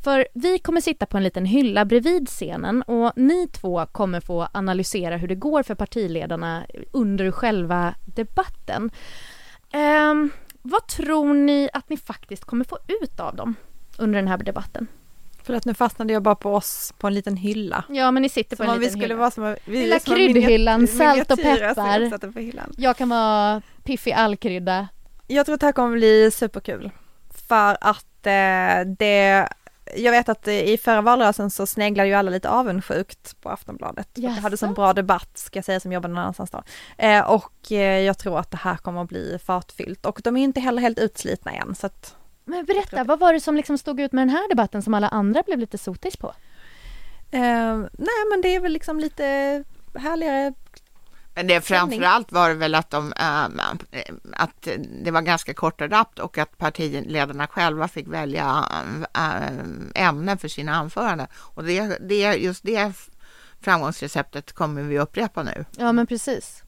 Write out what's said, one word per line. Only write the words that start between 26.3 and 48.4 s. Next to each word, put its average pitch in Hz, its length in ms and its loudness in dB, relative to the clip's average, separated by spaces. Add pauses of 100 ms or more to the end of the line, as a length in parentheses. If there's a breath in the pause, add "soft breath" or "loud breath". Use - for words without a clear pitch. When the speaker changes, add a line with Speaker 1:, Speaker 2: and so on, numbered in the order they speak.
Speaker 2:
superkul. 202 600 -6 (580 soft breath)
För 208 320 6
att, - 460 -2
eh, 185 720 2
det, 196 500 6 (480)
jag 233 160 4
vet 240 160 6
att, 214 200 -2
eh, 208 60 2
i 208 240 2
förra 226 220 4
valrörelsen 214 500 4
så 196 160 -4
sneglade 208 420 2
ju 196 60 4
alla 196 160 4
lite 185 200 -2
avundsjukt - 920 -2
på - 80 -12
Aftonbladet. - 640 -12
För 247 140 -6
att 240 60 -4
det 214 60 -6
hade 202 140 -2
Speaker 1:
Jaså? 208 120 -4
Speaker 2:
sån 202 80 -2
bra 196 180 4
debatt, 190 460 0
ska - 180 -12
jag 190 80 -8
säga, 185 160 -2
som 185 120 -8
jobbar 180 160 -4
någon 175 100 -6
annanstans 180 320 -6
då. - 120 -12 (360 loud breath)
Eh, 208 320 6
och, - 420 0
eh, 196 280 2
jag 190 180 2
tror 175 200 -4
att 170 120 -6
det 180 60 -8
här 180 200 -4
kommer 175 260 -8
att 170 60 -8
bli 180 360 -8
fartfyllt. - 600 -6
Och 214 180 -6
de 240 120 0
är 262 40 4
ju 277 40 4
inte 269 160 0
heller 247 220 0
helt 226 160 2
utslitna - 540 -4
än, - 220 -8
så - 120 -10
att - 300 -14 (280)
Speaker 1:
Men 339 200 -8
berätta, 349 400 -2
vad 294 140 2
var 349 140 6
det 320 80 2
som 302 160 0
liksom 294 220 -2
stod 285 220 -6
ut 277 120 -2
med 262 100 2
den 262 140 2
här 392 120 -2
debatten 220 340 0
som 220 120 -2
alla 202 140 0
andra 214 380 0
blev 320 120 -4
lite 220 200 -8
sotis - 380 -10
på? - 180 -12 (960 soft breath)
Speaker 2:
Eh, 233 480 0
nej, 427 520 -4
men 392 120 2